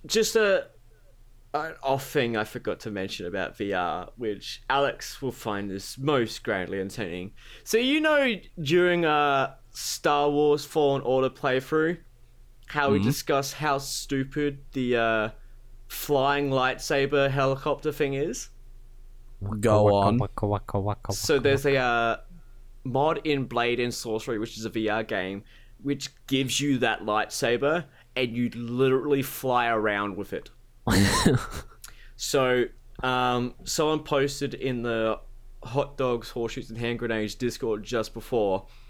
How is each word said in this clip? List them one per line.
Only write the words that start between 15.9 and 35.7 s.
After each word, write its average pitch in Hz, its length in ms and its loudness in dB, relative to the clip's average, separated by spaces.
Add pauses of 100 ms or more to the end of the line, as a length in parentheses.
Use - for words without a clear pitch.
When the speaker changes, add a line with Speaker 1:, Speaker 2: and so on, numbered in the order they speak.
Speaker 1:
lightsaber 139 800 2
helicopter 135 600 0
thing 139 220 0
is? 156 380 -4 (1080)
Speaker 2:
Go 107 340 6
on. 101 240 6
Speaker 3:
Waka, 104 280 -2
waka, 101 320 0
waka, - 20 2
waka, 101 340 -2
Speaker 1:
So - 220 2
Speaker 3:
waka, 131 60 2
Speaker 1:
there's 139 220 4
Speaker 3:
waka. 135 140 4
Speaker 1:
a, - 20 2
uh, 120 360 2 (680)
mod 139 400 2
in 139 200 0
Blade 120 360 0
and 120 140 0
Sorcery, 110 440 -4
which 110 200 -6
is 110 80 -6
a 104 40 -6
V 107 200 0
R 110 140 0
game, 98 380 -4 (400)
which 139 280 -4 (160)
gives 131 340 0
you 143 200 2
that 113 240 0
lightsaber, 127 840 0 (280)
and 120 220 -2
you 120 140 0
literally 131 720 2
fly 123 460 0
around 104 500 0
with 95 160 -8
it. - 160 -10 (360)
Speaker 3:
<laughs> 101 500 6 (800)
Speaker 1:
So, 127 480 2 (380)
um, 123 520 0 (100)
someone 156 400 0
posted 139 500 -2
in 123 280 -4
the 113 360 0 (460)
Hot 135 340 -4